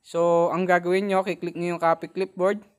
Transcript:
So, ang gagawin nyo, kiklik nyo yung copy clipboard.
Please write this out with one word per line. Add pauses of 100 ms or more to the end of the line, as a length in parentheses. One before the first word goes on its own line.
So,
ang
gagawin
nyo,
kiklik
nyo
yung
copy
clipboard. (160)